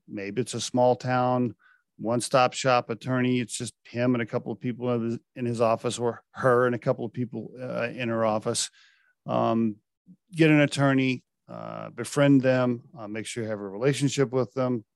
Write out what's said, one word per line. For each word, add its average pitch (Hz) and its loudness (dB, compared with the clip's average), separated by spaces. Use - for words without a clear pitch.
Maybe 101 -8
it's 127 -6
a 117 -6
small 123 2
town, 123 0
one-stop 120 0
shop 123 0
attorney. 127 -2
It's 117 -6
just 120 -8
him 123 -2
and 120 0
a 117 -4
couple 120 -6
of 107 -8
people 123 -4
in 120 -2
his, 117 -4
in 127 -6
his 117 -2
office, 113 0
or 113 -4
her 127 4
and 120 0
a 110 -8
couple 123 -2
of 113 -10
people, 117 -8
uh, 120 -6
in 117 -6
her 113 0
office. 110 0
Um, 117 0
get 160 6
an 151 8
attorney, 135 2
uh, 110 -12
befriend 139 4
them, 127 2
uh, 110 -12
make 107 -8
sure - -8
you 110 -6
have 107 -4
a 101 -8
relationship 127 0
with 127 -2
them, 127 -2